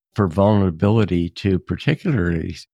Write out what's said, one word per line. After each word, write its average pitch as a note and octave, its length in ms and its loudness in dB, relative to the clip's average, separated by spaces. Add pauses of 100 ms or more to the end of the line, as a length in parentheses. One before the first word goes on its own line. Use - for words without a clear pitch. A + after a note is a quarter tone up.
(140)
for G2+ 140 0
vulnerability F#2+ 1000 2
to F#2 300 -2
particularly F2 1000 -4 (180)